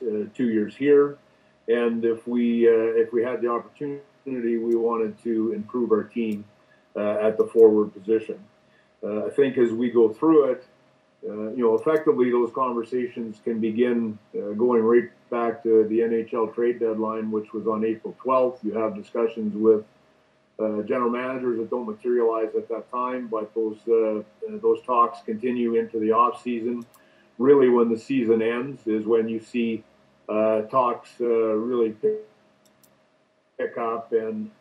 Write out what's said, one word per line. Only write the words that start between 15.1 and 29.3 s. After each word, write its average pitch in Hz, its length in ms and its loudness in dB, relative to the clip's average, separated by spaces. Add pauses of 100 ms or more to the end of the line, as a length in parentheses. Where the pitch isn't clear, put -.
back 117 340 -4
to 110 240 6
the 110 140 0
N 117 120 0
H 113 180 -4
L 113 140 -2
trade 120 320 -2
deadline, 110 520 -4
which 107 220 -6
was 104 140 -6
on 110 180 -2
April 110 380 -6
twelfth. 127 420 0
You 104 80 -4
have 110 220 -2
discussions 110 600 -4
with, 107 300 4 (760)
uh, 107 240 -4
general 120 280 -2
managers 123 480 -4
that 110 120 -6
don't 123 160 -4
materialize 113 720 0
at 107 120 -4
that 110 220 -10
time, 127 360 -6
but 107 280 -6
those, 110 240 -4 (100)
uh, 110 300 2
uh, 107 40 -6 (400)
those 113 200 2
talks 120 440 0
continue 117 480 -2
into 113 240 -2
the 107 140 0
off 117 300 2
season. 120 440 -6 (500)
Really, 135 320 6
when 117 220 4
the 113 80 0
season 113 420 0
ends 120 460 -4
is 107 180 -2
when 113 240 0
you 113 120 -6